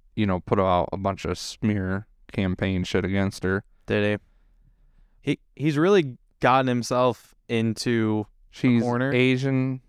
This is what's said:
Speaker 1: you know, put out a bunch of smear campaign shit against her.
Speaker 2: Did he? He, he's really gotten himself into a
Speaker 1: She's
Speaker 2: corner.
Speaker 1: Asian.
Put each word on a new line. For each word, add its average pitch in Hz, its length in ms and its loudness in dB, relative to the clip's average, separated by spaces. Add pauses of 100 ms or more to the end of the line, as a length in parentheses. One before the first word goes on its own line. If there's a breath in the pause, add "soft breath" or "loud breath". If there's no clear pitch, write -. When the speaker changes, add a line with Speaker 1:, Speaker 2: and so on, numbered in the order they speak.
(140)
Speaker 1:
you 107 120 0
know, 92 140 0
put 101 200 0
out 90 320 2
a 92 60 -4
bunch 95 260 -4
of 90 140 -4
smear 101 680 -4 (260)
campaign 95 520 -2
shit 92 200 -2
against 98 400 -2
her. 98 200 -2 (220)
Speaker 2:
Did 104 340 0 (1000)
he? 139 100 -4
He, - 60 -6 (180)
he's 143 220 -2
really 165 400 2 (220)
gotten 131 260 4
himself 123 680 0 (140)
into 113 800 0
a - 60 -20 (160)
Speaker 1:
She's 120 320 2
Speaker 2:
corner. 123 300 0
Speaker 1:
Asian. 131 760 0